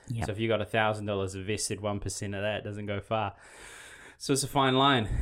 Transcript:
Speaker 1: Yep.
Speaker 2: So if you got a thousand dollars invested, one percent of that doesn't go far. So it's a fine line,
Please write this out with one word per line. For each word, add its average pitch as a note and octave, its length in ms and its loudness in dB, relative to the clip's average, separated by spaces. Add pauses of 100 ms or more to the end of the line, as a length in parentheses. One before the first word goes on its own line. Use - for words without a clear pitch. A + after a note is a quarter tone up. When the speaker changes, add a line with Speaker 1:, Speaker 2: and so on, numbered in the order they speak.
Speaker 1:
Yep. A2+ 160 -4
Speaker 2:
So A2 80 -2
if G2 60 -6
you A2+ 80 2
got G#2+ 140 4
a G2+ 40 -4
thousand G#2+ 420 2
dollars G2 260 0
invested, G2+ 480 -4
one G#2 180 -2
percent G2+ 360 -6
of F#2+ 60 -4
that G#2 220 -2
doesn't G#2 220 -8
go G2+ 140 -2
far. G#2+ 340 -2 (840)
So - 160 -2
it's C3 100 2
a C3 40 -4
fine C3+ 280 4
line, C3+ 320 6 (140)